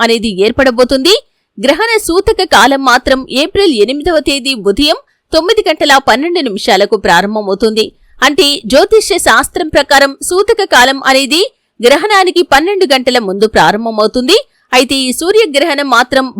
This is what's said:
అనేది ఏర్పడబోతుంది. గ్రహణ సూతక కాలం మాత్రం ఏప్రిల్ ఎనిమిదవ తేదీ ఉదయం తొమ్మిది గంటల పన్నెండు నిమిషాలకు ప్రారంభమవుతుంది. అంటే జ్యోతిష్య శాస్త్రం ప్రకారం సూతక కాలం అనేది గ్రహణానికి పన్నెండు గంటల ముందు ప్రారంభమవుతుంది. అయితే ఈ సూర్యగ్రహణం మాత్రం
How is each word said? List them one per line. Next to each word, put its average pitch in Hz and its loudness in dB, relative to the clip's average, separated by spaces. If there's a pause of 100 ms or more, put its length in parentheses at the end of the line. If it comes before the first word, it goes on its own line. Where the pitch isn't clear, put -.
అనేది 226 -2 (140)
ఏర్పడబోతుంది. 262 2 (500)
గ్రహణ 339 0 (140)
సూతక 381 0 (100)
కాలం 269 2
మాత్రం 262 0 (220)
ఏప్రిల్ 339 0 (100)
ఎనిమిదవ 302 -2
తేదీ 269 -4 (180)
ఉదయం 302 -2 (340)
తొమ్మిది 392 0
గంటల 294 0 (100)
పన్నెండు 311 -2
నిమిషాలకు 202 0 (100)
ప్రారంభమవుతుంది. 208 0 (420)
అంటే 294 2 (260)
జ్యోతిష్య 392 2 (120)
శాస్త్రం 277 0
ప్రకారం 277 2 (160)
సూతక 403 0 (100)
కాలం 269 2 (140)
అనేది 269 0 (460)
గ్రహణానికి 359 0 (100)
పన్నెండు 359 2
గంటల 254 0 (100)
ముందు 196 0 (100)
ప్రారంభమవుతుంది. 220 0 (400)
అయితే 269 0 (120)
ఈ - -2
సూర్యగ్రహణం 311 0
మాత్రం 262 0 (140)